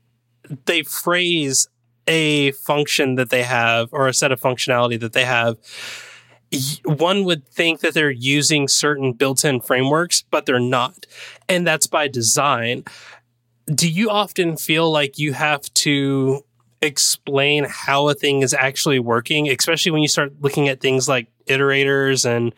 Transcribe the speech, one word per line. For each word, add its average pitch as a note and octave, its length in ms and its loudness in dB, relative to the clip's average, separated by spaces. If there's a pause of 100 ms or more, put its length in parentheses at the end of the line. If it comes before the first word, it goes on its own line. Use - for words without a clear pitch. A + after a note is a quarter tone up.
(640)
they E3+ 160 2
phrase E3+ 840 0 (400)
a D3+ 460 2
function D3 600 -2
that B2+ 160 0
they B2 140 2
have A#2 480 0
or C3+ 160 0
a B2+ 60 0
set C#3+ 180 0
of B2+ 80 -2
functionality A#2+ 580 0
that A2+ 140 -6
they C3 120 2
have, A#2 320 0 (920)
y-, C#3+ 80 -4 (260)
one F3 400 0
would E3+ 220 -2
think E3 340 0
that D#3+ 140 -2
they're D3+ 160 2
using C#3 560 2
certain C3+ 460 0
built-in C3+ 480 0
frameworks, C#3 680 0
but D3+ 160 -2
they're B2+ 140 2
not. B2 480 -2 (420)
And F3+ 160 2
that's D#3 220 0
by D3+ 220 0
design. B2 760 0 (880)
Do E3 160 0
you G3+ 220 0
often F#3+ 460 -2
feel D#3+ 340 2
like D3 280 0
you D3 160 -2
have D3+ 400 -2
to C#3 680 0 (380)
explain C#3+ 880 0
how C#3 400 0
a D3 60 2
thing C#3 280 0
is B2+ 120 0
actually C3+ 440 0
working, A#2+ 500 0
especially E3 440 0
when D3+ 100 2
you D3 60 2
start C#3+ 320 -2
looking C#3+ 280 0
at C3 120 -4
things C3 260 0
like B2+ 220 -2 (180)
iterators C#3 800 2
and, A#2+ 320 0